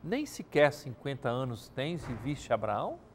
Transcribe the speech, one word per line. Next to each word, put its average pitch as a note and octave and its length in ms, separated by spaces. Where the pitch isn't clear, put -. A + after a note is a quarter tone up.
"Nem C4 220
sequer D3 460
cinquenta C3 580
anos B2 400
tens D3 380
e C3 40
viste B2+ 400
Abraão?" A2+ 480